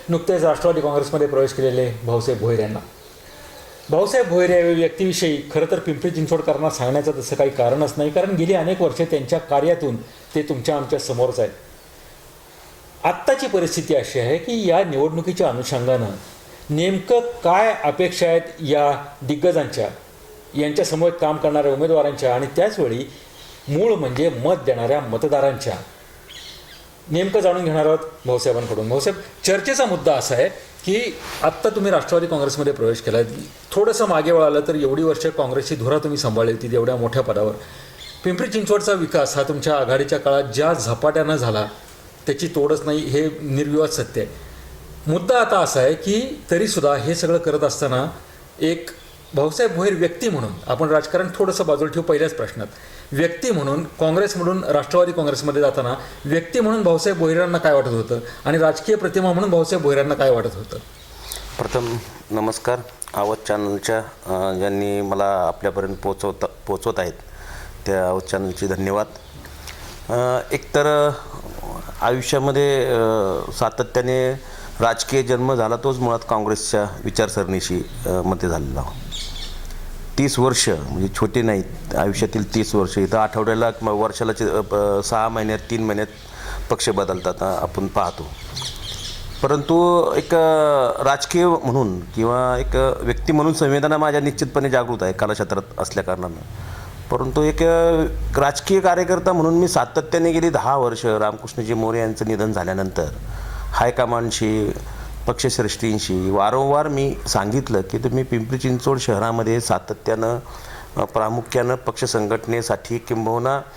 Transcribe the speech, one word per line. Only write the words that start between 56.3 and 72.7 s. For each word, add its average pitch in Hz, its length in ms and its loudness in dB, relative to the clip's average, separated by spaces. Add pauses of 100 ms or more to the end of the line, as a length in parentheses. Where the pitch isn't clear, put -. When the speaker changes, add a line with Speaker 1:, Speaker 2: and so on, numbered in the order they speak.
Speaker 1:
म्हणून 220 240 2
भाऊसाहेब 170 360 2
भोईरांना 170 380 2
काय 156 160 4
वाटत 135 140 4
होतं 117 320 -2 (260)
आणि 147 120 2
राजकीय 160 380 2
प्रतिमा 190 360 2
म्हणून 190 180 2
भाऊसाहेब 165 340 2
भोईरांना 143 300 2
काय 135 180 4
वाटत 117 240 0
होतं? 107 220 -10 (800)
Speaker 2:
प्रथम 117 400 -2 (340)
नमस्कार. 110 480 -2 (340)
आवाज 104 340 -2
चॅनलच्या, 104 500 -2 (280)
अ, 92 280 -2
ज्यांनी 101 480 -2
मला 98 460 2
आपल्यापर्यंत 95 480 -2
पोचवता, 98 500 -4 (220)
पोचवत 101 300 -2
आहेत 90 160 -2 (720)
त्या 95 220 0
आवाज 92 140 0
चॅनलचे 98 460 -4
धन्यवाद. 98 380 0 (1040)
अ, 123 300 0 (140)
एकतर, 147 560 2
अ, - 20 -2 (960)
आयुष्यामध्ये, 135 800 2